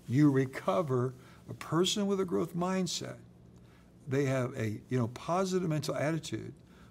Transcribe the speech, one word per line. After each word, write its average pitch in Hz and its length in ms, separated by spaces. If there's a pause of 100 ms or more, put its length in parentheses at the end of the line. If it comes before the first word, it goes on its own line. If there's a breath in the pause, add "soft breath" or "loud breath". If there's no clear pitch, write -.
You 143 240
recover. 131 840 (340 loud breath)
A 120 60
person 180 540
with 196 120
a 190 60
growth 180 300
mindset, 175 600 (920 loud breath)
they 139 180
have 131 320
a, 110 320
you 127 80
know, 117 120
positive 180 600
mental 151 240
attitude, 135 600 (380 loud breath)